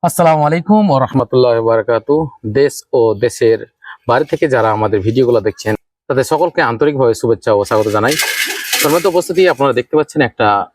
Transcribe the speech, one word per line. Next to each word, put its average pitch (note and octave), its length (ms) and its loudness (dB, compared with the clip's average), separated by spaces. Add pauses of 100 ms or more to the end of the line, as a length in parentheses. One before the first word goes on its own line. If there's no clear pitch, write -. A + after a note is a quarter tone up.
আসসালামু D#3+ 420 2
আলাইকুম F#3+ 440 2
ওয়া C#3 100 2
রাহমাতুল্লাহি B2+ 600 0
ওয়া A2+ 60 -2
বারাকাতুহু। A#2 840 -2
দেশ C3+ 340 0 (100)
ও A2+ 220 2
দেশের A2+ 440 0 (480)
বাইরে B2 180 0
থেকে D#3+ 220 -2
যারা A2+ 240 0
আমাদের G#2+ 280 -2
ভিডিওগুলো A#2 400 2
দেখছেন, G#2+ 360 -4 (320)
তাদের C3 160 0
সকলকে E3 380 -2
আন্তরিকভাবে C3 520 0
শুভেচ্ছা A#2 400 -2
ও G2+ 120 0
স্বাগত G#2+ 220 0
জানাই। G#2+ 240 0 (720)
সম্মানিত E3 240 0
উপস্থিতি, F3+ 440 0
আপনারা C#3+ 240 0
দেখতে D#3+ 240 -2
পাচ্ছেন D3+ 240 -2
একটা G#2 540 0